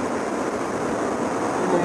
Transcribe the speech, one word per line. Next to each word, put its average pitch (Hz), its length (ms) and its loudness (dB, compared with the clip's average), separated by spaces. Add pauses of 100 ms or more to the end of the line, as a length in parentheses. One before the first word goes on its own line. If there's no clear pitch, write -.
(1700)
even 170 160 4